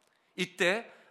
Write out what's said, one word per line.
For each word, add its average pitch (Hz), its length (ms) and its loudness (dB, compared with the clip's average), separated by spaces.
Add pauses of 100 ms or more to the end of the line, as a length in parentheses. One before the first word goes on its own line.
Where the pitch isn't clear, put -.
(360)
이때 190 560 -2 (180)